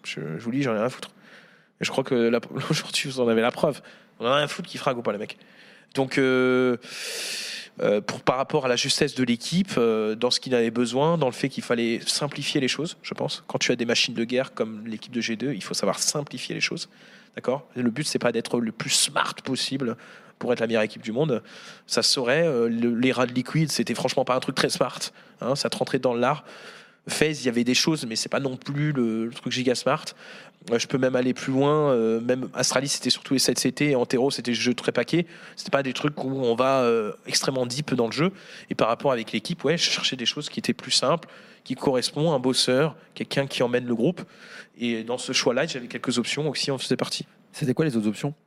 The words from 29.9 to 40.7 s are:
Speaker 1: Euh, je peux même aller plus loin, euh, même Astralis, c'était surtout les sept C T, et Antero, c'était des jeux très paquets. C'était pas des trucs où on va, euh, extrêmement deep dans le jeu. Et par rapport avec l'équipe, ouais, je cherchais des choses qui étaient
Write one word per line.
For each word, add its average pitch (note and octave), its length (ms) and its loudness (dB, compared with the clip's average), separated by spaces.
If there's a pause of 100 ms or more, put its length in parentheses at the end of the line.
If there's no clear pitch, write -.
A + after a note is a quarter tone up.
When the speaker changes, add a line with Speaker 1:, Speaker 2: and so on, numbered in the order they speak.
Speaker 1:
Euh, A#2 80 4
je - 80 0
peux C#3 120 0
même C3 180 2
aller B2+ 180 2
plus - 180 -4
loin, C#3+ 380 4
euh, A2+ 300 2
même B2 340 0
Astralis, C3 360 0
c'était - 200 -2
surtout - 220 0
les C3 80 4
sept B2 180 2
C B2+ 140 2
T, D3 180 4
et C#3 60 4
Antero, B2 340 2
c'était B2 220 -2
des - 20 2
jeux A#2 200 2
très - 180 0
paquets. D#3+ 340 2 (300)
C'était - 160 -4
pas C#3 100 4
des C3 120 -4
trucs - 280 -2
où C3 80 -4
on C3 240 0
va, C3 280 4
euh, A#2 300 2 (140)
extrêmement C3 400 0
deep C3 280 -4
dans A#2+ 120 2
le A2+ 60 -4
jeu. D3 180 2 (400)
Et - 60 -2
par A#2+ 100 4
rapport A#2 240 2
avec A#2 220 -2
l'équipe, - 320 -4
ouais, D#3 120 2
je - 140 2
cherchais - 240 0
des B2 120 -4
choses - 220 -2
qui - 120 -6
étaient A#2 140 0